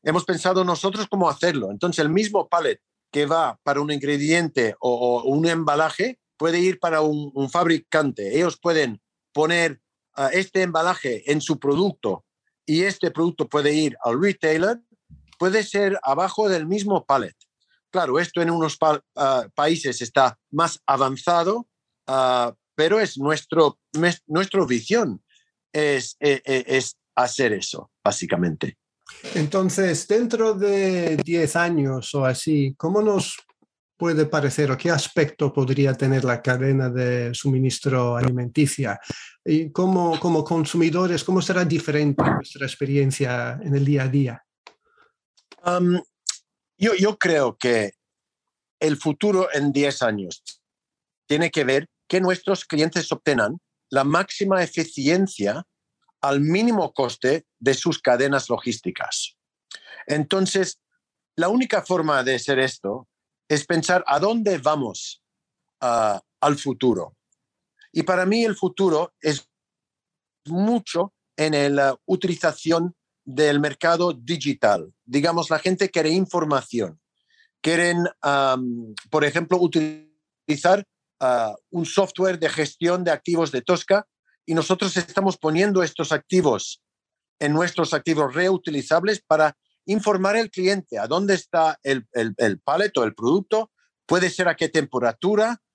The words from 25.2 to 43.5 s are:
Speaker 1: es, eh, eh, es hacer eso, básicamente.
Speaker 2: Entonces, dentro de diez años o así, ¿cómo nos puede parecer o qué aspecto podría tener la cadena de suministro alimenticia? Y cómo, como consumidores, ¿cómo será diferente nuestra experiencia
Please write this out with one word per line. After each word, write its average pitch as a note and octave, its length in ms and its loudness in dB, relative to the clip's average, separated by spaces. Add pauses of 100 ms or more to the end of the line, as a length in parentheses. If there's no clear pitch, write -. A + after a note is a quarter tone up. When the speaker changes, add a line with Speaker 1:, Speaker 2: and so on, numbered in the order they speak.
Speaker 1:
es, C#3+ 460 -2
eh, C#3+ 260 2
eh, C3 220 0
es C3+ 300 -2 (180)
hacer B2 380 2
eso, - 360 -8 (140)
básicamente. E2+ 760 -2 (560)
Speaker 2:
Entonces, F#3 760 0
dentro A3+ 460 2
de F#3+ 640 0
diez E3 380 0
años D3 580 0
o C#3 120 0
así, C#3 520 0
¿cómo F#3+ 240 0
nos G#3 360 0 (580)
puede D#3 320 2
parecer D3 420 0
o C3 80 0
qué E3+ 140 0
aspecto D3 600 0
podría C3+ 420 2
tener C3+ 300 0
la A#2+ 180 0
cadena C3+ 480 0
de B2 440 -2
suministro C3 840 0
alimenticia? B2 840 -2 (440)
Y D#3 280 0
cómo, F3 480 2
como D#3+ 240 2
consumidores, E3+ 800 0
¿cómo F#3 180 2
será F3+ 240 2
diferente D3 560 0
nuestra - 460 -2
experiencia C3+ 960 0